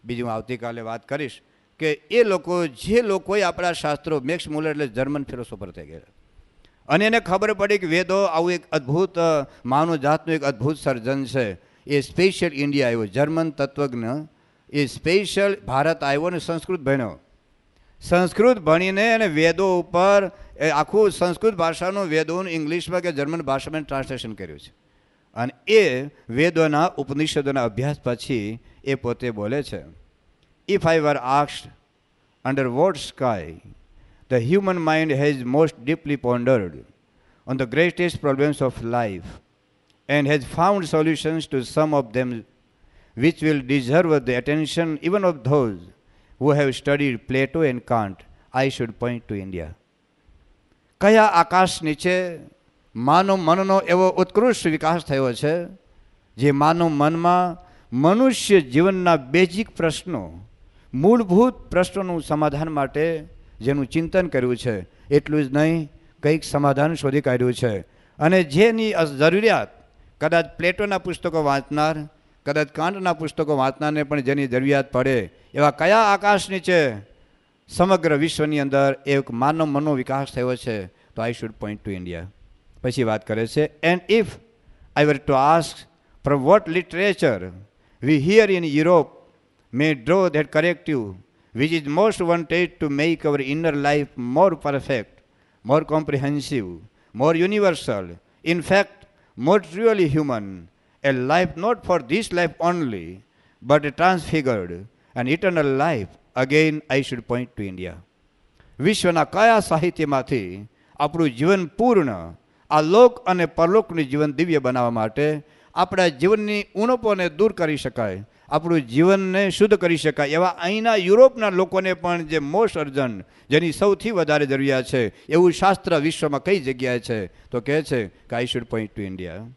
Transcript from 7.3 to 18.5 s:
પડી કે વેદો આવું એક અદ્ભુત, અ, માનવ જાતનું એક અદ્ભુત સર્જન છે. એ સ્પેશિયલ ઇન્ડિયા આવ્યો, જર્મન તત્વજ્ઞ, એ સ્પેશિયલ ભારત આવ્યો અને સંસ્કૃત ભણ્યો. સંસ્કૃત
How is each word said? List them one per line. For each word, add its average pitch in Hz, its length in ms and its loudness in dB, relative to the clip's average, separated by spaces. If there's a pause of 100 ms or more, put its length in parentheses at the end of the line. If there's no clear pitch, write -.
પડી 202 240 0
કે 185 100 -4
વેદો 180 360 0
આવું 170 300 0
એક 170 80 -6 (100)
અદ્ભુત, 160 480 -2
અ, 156 280 0 (180)
માનવ 156 300 0
જાતનું 156 400 -2
એક 139 80 -4
અદ્ભુત 139 340 -2
સર્જન 131 480 -4
છે. 110 320 -4 (300)
એ 143 140 0
સ્પેશિયલ 170 520 0
ઇન્ડિયા 143 340 0
આવ્યો, 117 180 0
જર્મન 151 440 -2
તત્વજ્ઞ, 135 560 -6 (640)
એ 143 160 -2
સ્પેશિયલ 196 800 0
ભારત 147 380 0
આવ્યો 143 200 0
અને 180 160 -4
સંસ્કૃત 165 400 -6
ભણ્યો. 127 400 -2 (840)
સંસ્કૃત 190 580 2